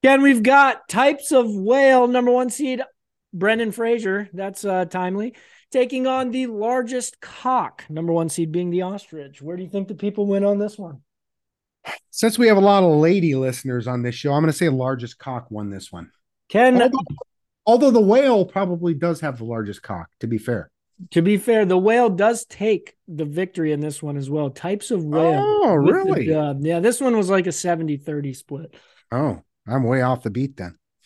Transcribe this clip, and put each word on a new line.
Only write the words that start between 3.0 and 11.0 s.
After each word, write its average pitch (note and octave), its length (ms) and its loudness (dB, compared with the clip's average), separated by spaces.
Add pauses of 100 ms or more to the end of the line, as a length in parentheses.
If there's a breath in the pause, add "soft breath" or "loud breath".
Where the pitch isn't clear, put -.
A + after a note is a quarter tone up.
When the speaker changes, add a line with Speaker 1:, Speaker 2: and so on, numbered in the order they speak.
Speaker 1:
Brendan G#3+ 380 0
Fraser. G#3+ 600 -4
That's, G3 320 -10
uh, F#3 200 -2
timely. F#3 500 -6 (380 soft breath)
Taking B3+ 340 0
on C4 240 -2
The B3+ 160 -4
Largest A#3 720 -4
Cock, - 720 -6
number E3 220 -4
one E3 160 0
seed D#3+ 220 -4
being F3 200 -4
the F3+ 120 -2
Ostrich. D#3 600 -12
Where E3 140 -12
do F#3 60 -10
you F3+ 60 -14
think G3 200 -6
the G3 60 -12
people G3+ 320 -4
win G3 180 0
on G3+ 140 2
this G#3 200 -6
one? E3+ 240 -18 (1080 loud breath)